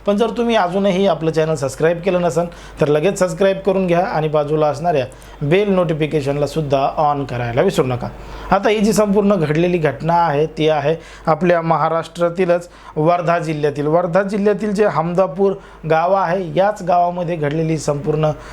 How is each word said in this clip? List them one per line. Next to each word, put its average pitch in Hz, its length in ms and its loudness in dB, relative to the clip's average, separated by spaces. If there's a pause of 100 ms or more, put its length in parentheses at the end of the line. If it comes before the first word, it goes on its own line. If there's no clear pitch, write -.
पण 202 100 2
जर 220 140 0
तुम्ही 233 260 0
अजूनही 196 500 2
आपलं 160 240 0
चॅनल 160 240 0
सबस्क्राईब 156 460 0
केलं 180 220 0
नसेल 170 240 0 (340)
तर 151 80 4
लगेच 160 300 2
सबस्क्राईब 185 400 0
करून 190 280 0
घ्या 170 140 2
आणि 160 280 -2
बाजूला 151 380 0
असणाऱ्या 147 400 0 (360)
बेल 196 300 2
नोटिफिकेशनला 147 760 0
सुद्धा 143 680 0
on 139 100 -4
करायला 120 380 -2
विसरू 175 240 2
नका. 127 220 -4 (420)
आता 202 180 2
ही 214 100 2
जी 214 140 2
संपूर्ण 202 420 2
घडलेली 170 440 0
घटना 151 360 0
आहे 160 320 2
ती 156 220 -2
आहे 151 280 0 (300)
आपल्या 165 360 2
महाराष्ट्रातीलच 170 1040 0 (280)
वर्धा 170 420 2
जिल्ह्यातील, 147 480 -2
वर्धा 175 360 2
जिल्ह्यातील 208 520 0
जे 208 120 2
हमदापूर 175 680 0 (380)
गाव 170 220 2
आहे 180 440 0
याच 185 260 0
गावामध्ये 175 540 0
घडलेली 160 420 -2
संपूर्ण 151 520 -2 (220)